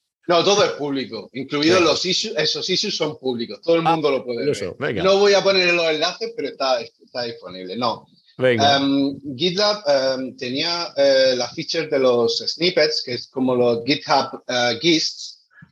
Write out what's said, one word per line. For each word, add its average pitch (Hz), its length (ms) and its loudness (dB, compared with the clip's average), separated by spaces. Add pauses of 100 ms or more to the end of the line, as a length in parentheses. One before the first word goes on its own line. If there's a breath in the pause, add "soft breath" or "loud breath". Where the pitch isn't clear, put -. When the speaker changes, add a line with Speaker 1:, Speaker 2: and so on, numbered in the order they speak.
(280)
Speaker 1:
No, 170 160 4
todo 196 200 4
es 156 80 0
público, 127 600 -6
incluidos 147 480 0
Speaker 2:
Venga. 160 100 4
Speaker 1:
los - 160 -2
issues, 185 300 -4
esos 156 340 -2
issues 185 260 -2
son 156 220 -4
públicos, 117 420 -6
todo 165 160 2
el 165 100 0
Speaker 2:
Ah, 160 60 4
Speaker 1:
mundo 165 180 2
lo 175 140 -2
puede 123 260 -4
Speaker 2:
eso, 104 280 -6
Speaker 1:
ver. 139 160 -4
Speaker 2:
venga. 135 80 -4
Speaker 1:
No 196 160 4
voy 202 160 6
a 190 80 4
poner 185 320 2
los 170 120 0
enlaces, 160 500 -2
pero 143 120 -6
está, 131 320 0
está - 440 -12
disponible, 92 520 -10
no. 117 300 -2 (300 soft breath)
Speaker 2:
Venga. 127 400 4
Speaker 1:
Em, 139 420 0 (180)
GitLab, 196 520 0
em, 131 480 0
tenía, 156 600 -6
eh, 135 400 4
la 123 120 -4
feature 160 400 -6
de 151 100 0
los 120 400 2
snippets, 156 680 0
que 123 100 -6
es 120 120 -10
como 127 300 -2
los 120 280 2
GitHub, 143 640 -2
eh, 120 340 0
gists, - 640 -2 (280 soft breath)